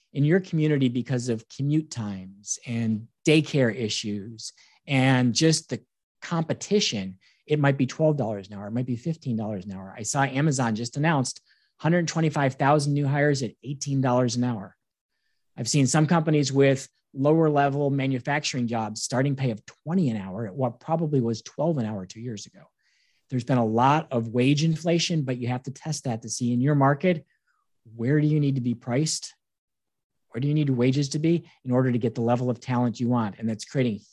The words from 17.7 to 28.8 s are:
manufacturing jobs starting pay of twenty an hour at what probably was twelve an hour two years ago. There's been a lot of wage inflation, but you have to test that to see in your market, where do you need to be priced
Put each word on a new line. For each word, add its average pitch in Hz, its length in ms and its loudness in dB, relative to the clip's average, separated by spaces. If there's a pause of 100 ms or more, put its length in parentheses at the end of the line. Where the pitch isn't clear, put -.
manufacturing 135 800 -2
jobs 110 360 -4
starting 135 320 0
pay 135 160 -2
of 107 100 -8 (220)
twenty 165 260 0
an 110 80 -2
hour 95 280 -8
at 101 100 -10
what 127 240 -4
probably 160 420 0
was 113 200 -2
twelve 156 360 -2
an 117 80 -2
hour 104 200 -6
two 110 160 -16
years 117 240 -10
ago. - 160 -20 (680)
There's 123 140 -2
been 131 140 2
a 120 80 4
lot 127 460 4
of 113 180 -2
wage 135 340 2
inflation, 165 580 0
but 127 160 -4
you 120 120 -6
have 123 140 -4
to 139 80 -10
test - 340 -8
that 117 180 -4
to 117 60 -12
see 120 220 -2
in 123 100 2
your 147 140 4
market, 143 500 2 (680)
where 127 240 0
do 151 80 4
you 151 120 2
need 139 160 2
to 131 60 -2
be 120 120 0
priced 127 600 -4 (960)